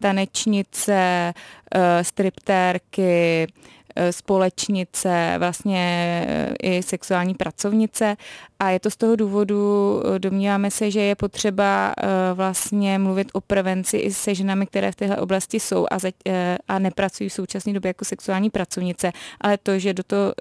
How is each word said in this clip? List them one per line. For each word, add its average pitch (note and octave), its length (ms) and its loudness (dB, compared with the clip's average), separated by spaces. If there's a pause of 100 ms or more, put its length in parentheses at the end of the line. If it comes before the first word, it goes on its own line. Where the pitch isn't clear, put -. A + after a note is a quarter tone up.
tanečnice, F#3+ 1300 2 (420)
eh, F3 300 4
striptérky, F3+ 1400 2 (500)
eh, F3 160 2
společnice, F#3 1300 0
vlastně, F3+ 400 -2 (500)
eh, D2 340 -2
i F3+ 200 0
sexuální F#3 520 -2
pracovnice. G#3 840 0 (420)
A F#3+ 120 0
je F#3 100 2
to G#3+ 100 0
z - 60 -8
toho A3+ 200 2
důvodu, G#3 440 0 (560)
eh, - 20 0
domníváme G3 520 0
se, G#3 200 -2
že G#3 100 0
je G3+ 140 2
potřeba, G3 840 0
eh, - 60 -2 (300)
vlastně F#3+ 640 0
mluvit G3 340 0
o G3 80 -4
prevenci F#3+ 560 0
i G3+ 160 -2
se G3+ 220 -2
ženami, G3 320 0
které G3 260 -2
v - 40 -10
téhle G3 200 -2
oblasti F#3+ 440 -2
jsou F3+ 300 0
a F#3+ 80 -2
zač-, F#3 160 -4 (120)
eh, F3+ 320 0 (100)
a F#3+ 100 -2
nepracují F#3+ 500 -2
v - 40 -10
současné G3 400 -6
době F#3+ 160 -2
jako F#3 160 -6
sexuální G3 460 -2
pracovnice. F3+ 600 -2 (280)
Ale G3+ 220 2
to, G3 160 0
že F#3+ 160 0
do F#3 80 -6
toho, G3+ 380 0